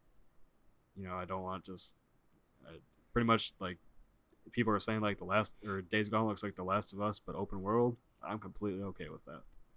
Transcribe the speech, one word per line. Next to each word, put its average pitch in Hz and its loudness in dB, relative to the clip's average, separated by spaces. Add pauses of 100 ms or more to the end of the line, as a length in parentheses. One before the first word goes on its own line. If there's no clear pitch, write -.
(960)
You 98 -8
know, 90 -6
I 90 -4
don't 92 -4
want 92 -4
just, - -2 (680)
uh, 80 -16 (340)
pretty 117 4
much, 113 4
like, 90 -4 (720)
people 110 2
are 101 4
saying, 110 2
like, 104 0
The 92 -12
Last, 101 2
or 95 -2
Days 104 2
Gone 110 4
looks 104 0
like 101 -2
The 92 -6
Last 98 2
of 98 -6
Us, 104 0
but 82 -8
open 98 -4
world. 120 4 (260)
I'm 104 -4
completely 98 -4
okay 92 -8
with 80 -14
that. - -14 (320)